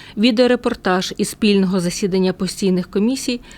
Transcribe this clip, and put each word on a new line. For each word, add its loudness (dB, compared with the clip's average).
Відеорепортаж 0
із -2
спільного 2
засідання 0
постійних -2
комісій -2